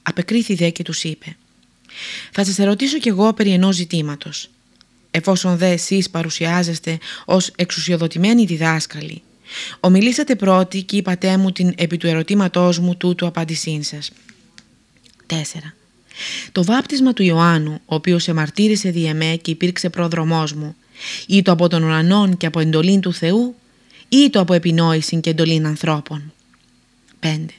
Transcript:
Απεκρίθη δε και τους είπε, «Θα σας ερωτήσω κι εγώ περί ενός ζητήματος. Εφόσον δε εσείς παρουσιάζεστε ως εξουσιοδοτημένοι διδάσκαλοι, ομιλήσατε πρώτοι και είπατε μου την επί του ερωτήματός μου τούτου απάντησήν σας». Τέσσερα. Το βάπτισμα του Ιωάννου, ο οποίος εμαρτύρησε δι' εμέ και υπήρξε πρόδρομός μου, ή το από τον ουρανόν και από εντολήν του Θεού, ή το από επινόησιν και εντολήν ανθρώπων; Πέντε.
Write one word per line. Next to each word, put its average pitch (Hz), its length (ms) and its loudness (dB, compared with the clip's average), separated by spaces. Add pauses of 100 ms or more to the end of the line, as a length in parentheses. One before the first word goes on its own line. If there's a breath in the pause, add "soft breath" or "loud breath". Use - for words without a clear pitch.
Απεκρίθη 214 540 -4
δε 170 140 0
και 170 140 -8
τους 165 200 -8
είπε, 160 320 -10 (960 loud breath)
«Θα 202 120 -2
σας 190 160 -2
ερωτήσω 208 380 0
κι 254 100 -2
εγώ 214 260 2
περί 208 180 2
ενός 185 240 4
ζητήματος. 156 760 -6 (640)
Εφόσον 180 460 0
δε 180 140 2
εσείς 185 380 0
παρουσιάζεστε 165 880 -4 (280 loud breath)
ως 185 300 2
εξουσιοδοτημένοι 175 880 0
διδάσκαλοι, 160 760 -4 (580 loud breath)
ομιλήσατε 226 560 4
πρώτοι 190 480 2
και 190 120 -6
είπατε 190 420 0
μου 190 140 2
την 180 260 0
επί 175 200 -2
του 170 100 -2
ερωτήματός 175 720 2
μου 175 160 0
τούτου 175 320 -2
απάντησήν 165 560 -6
σας». 147 280 -10 (1120)
Τέσσερα. 156 480 -8 (800 loud breath)
Το 185 120 0
βάπτισμα 262 500 2
του 208 100 0
Ιωάννου, 165 640 2
ο 160 100 -4
οποίος 170 320 0
εμαρτύρησε 190 640 0
δι' 165 160 0
εμέ 160 300 0
και 165 160 -6
υπήρξε 180 380 -2
πρόδρομός 165 640 -2
μου, 151 220 -10 (520 loud breath)
ή 196 140 4
το 185 100 4
από 175 160 4
τον 165 160 2
ουρανόν 175 540 2
και 175 80 -4
από 160 140 -2
εντολήν 160 420 2
του 185 120 -4
Θεού, 226 420 0 (540 soft breath)
ή 277 200 6
το 214 100 2
από 185 140 4
επινόησιν 165 680 2
και 165 80 -2
εντολήν 160 360 2
ανθρώπων; 151 680 -4 (880)
Πέντε. 156 400 -4